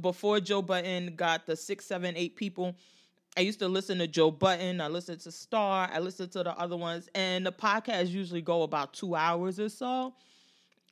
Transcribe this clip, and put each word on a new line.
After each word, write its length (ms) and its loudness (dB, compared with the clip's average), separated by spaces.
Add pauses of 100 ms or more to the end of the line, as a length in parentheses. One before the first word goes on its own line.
before 400 2
Joe 200 0
Budden 540 -2
got 300 0
the 100 -2
six, 300 -8
seven, 320 -4
eight 180 -4
people, 400 -4 (640)
I 40 4
used 180 2
to 100 0
listen 300 0
to 80 2
Joe 220 6
Budden, 520 2
I 80 -2
listened 320 -6
to 100 -14
Star, 580 0
I 100 -2
listened 340 -4
to 100 -2
the 160 -4
other 160 -2
ones, 400 -4
and 300 0
the 80 0
podcasts 560 2
usually 320 -4
go 220 2
about 300 -2
two 220 -4
hours 420 2
or 120 -2
so. 460 -4 (760)